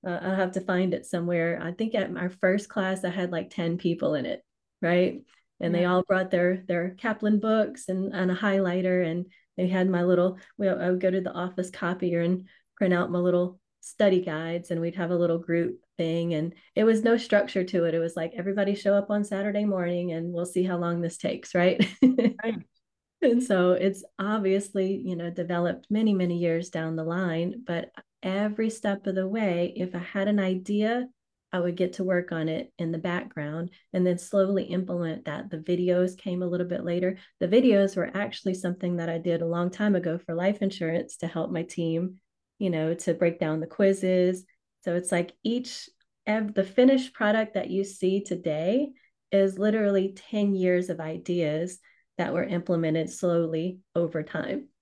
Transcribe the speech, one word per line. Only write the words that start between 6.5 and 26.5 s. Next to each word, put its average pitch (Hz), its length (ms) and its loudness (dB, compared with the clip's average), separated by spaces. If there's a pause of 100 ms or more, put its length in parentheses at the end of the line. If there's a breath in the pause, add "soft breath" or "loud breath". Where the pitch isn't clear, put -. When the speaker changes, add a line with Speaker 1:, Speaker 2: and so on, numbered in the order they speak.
Speaker 1:
their 175 320 -2
Kaplan 214 400 0
books 220 520 0
and, 190 240 -4
and 180 160 0
a 180 40 0
highlighter. 185 720 2
And 175 200 -4 (300 soft breath)
they 185 120 0
had 185 220 2
my 175 140 2
little, 180 340 4 (200 loud breath)
we, 202 100 0
I 180 220 0
would 185 100 0
go 185 100 2
to 190 120 0
the 180 100 -6
office 180 380 -4
copier 175 520 -2
and 180 240 0 (300 loud breath)
print 185 180 2
out 175 160 0
my 175 80 0
little 180 400 2 (220)
study 190 400 2
guides, 165 500 -6
and 165 100 -2
we'd 170 160 -4
have 175 160 -2
a 170 40 2
little 170 220 2
group 170 400 -2 (180)
thing. 170 380 -2
And 160 180 -2 (220 soft breath)
it 214 100 2
was 220 200 4
no 233 120 4
structure 202 480 0
to 180 200 0
it. 165 100 0
It 165 60 2
was 165 160 -4
like, 165 200 -4
"Everybody 196 380 0
show 196 200 0
up 202 160 2
on 208 140 0
Saturday 208 400 -2
morning 175 480 -2
and 165 200 -4
we'll 170 120 -2
see 180 200 0
how 180 120 -2
long 170 240 0
this 170 160 -4
takes," - 380 -6
right? 180 280 4 (200)
<laughs> 254 420 4
Speaker 2:
Right. 226 120 -4 (680)
Speaker 1:
And 247 200 6
so 180 300 4
it's 190 320 0 (140)
obviously, 196 840 0
you 180 140 -4
know, 170 140 -6
developed 175 580 -2
many, 214 240 2
many 180 260 2
years 170 300 0